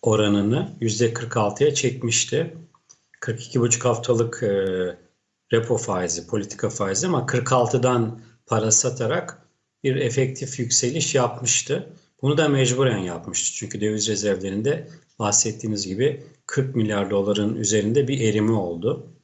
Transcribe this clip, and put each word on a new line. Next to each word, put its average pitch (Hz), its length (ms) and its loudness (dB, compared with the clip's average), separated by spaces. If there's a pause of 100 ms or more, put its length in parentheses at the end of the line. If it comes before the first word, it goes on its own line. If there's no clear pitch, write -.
oranını 107 640 4 (120)
yüzde 113 320 2
kırk - 240 -6
altıya 117 380 2
çekmişti. 131 800 -2 (640)
Kırk - 260 -6
iki - 140 0
buçuk 117 240 2
haftalık, 117 580 2
e, 101 140 2 (960)
repo 113 240 2
faizi, 90 500 -4
politika 101 440 -4
faizi 98 360 -2
ama 139 200 0
kırk 123 260 0
altıdan 120 680 2 (260)
para 110 240 2
satarak 123 760 -2 (380)
bir 135 120 2
efektif 131 600 -2
yükseliş 127 560 0
yapmıştı. 127 760 0 (340)
Bunu 143 140 4
da 156 120 4
mecburen 127 500 2
yapmıştı. - 580 -4
Çünkü 101 240 -8
döviz 107 280 0
rezervlerinde 101 800 -2 (300)
bahsettiğiniz 107 680 -2
gibi 117 360 -2 (240)
kırk 131 300 -2
milyar 104 340 0
doların 104 460 0
üzerinde 107 520 2
bir 135 120 -2
erime 107 320 2
oldu 92 540 -2 (180)